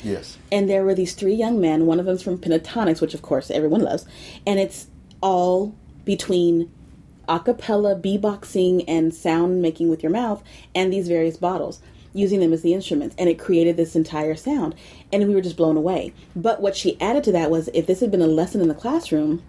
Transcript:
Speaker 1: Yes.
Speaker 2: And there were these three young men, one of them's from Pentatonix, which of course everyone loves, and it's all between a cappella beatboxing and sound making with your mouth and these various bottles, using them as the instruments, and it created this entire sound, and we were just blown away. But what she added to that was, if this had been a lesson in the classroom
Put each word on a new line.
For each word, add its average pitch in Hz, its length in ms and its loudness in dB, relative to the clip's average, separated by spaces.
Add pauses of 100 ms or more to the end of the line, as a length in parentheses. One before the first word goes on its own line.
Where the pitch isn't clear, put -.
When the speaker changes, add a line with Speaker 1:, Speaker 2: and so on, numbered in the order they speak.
Speaker 1:
Yes. 101 340 -8 (140)
Speaker 2:
And 196 180 2
there 196 160 2
were 196 100 2
these 180 200 -2
three 196 200 0
young 226 260 0
men, 160 260 2
one 165 140 4
of 180 60 -2
them's 185 160 -2
from 180 160 -4
Pentatonix, 165 600 0
which 156 140 -2
of 147 80 -10
course - 280 -4
everyone 156 320 2
loves, - 220 -2 (420)
and 202 120 2
it's - 280 -4 (340)
all 190 540 2 (300)
between 175 680 0 (580)
a 165 120 0
cappella 208 560 0
beatboxing 190 880 0
and 160 280 0
sound 175 480 0
making 165 260 0
with 160 140 0
your 160 100 0
mouth 220 300 -2 (320)
and 185 180 0
these 185 160 -2
various 165 280 0
bottles, 175 440 -4 (320)
using 196 280 0
them 165 120 4
as 160 100 0
the 170 120 4
instruments, 175 440 -4
and 180 100 2
it 165 100 2
created 170 380 2
this 165 200 0
entire 156 380 -2
sound, 202 400 -2 (380)
and 202 160 2
we 208 60 2
were 190 60 4
just 175 160 -4
blown 160 200 2
away. 156 360 -2 (220)
But 185 260 -2
what 196 160 0
she - 240 -4
added 240 240 0
to 208 80 2
that 165 180 2
was, 165 240 0
if 160 120 0
this 185 140 0
had 233 100 0
been 185 120 2
a 165 60 6
lesson 165 320 2
in 170 80 4
the 151 60 0
classroom 170 760 -2